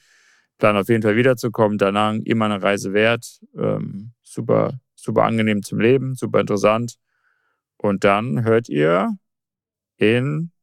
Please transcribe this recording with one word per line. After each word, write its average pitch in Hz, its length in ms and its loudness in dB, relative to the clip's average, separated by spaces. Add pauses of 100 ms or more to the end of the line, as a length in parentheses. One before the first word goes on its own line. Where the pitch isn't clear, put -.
(560)
Plan 104 200 2
auf 95 120 0
jeden 117 140 2
Fall 107 140 2
wiederzukommen. 117 640 2
Da 98 140 2
Nang, 107 300 0
immer 113 240 0
eine 101 160 -2
Reise 98 320 -2
wert. 117 460 0 (160)
Ähm, 104 640 -6
super, 113 580 -4 (160)
super 110 280 -2
angenehm 110 380 0
zum 107 180 -6
Leben, 131 360 2
super 107 240 -2
interessant. 107 560 0 (800)
Und 101 280 -2
dann 110 380 2
hört 113 280 2
ihr 170 440 0 (840)
in 139 520 0 (120)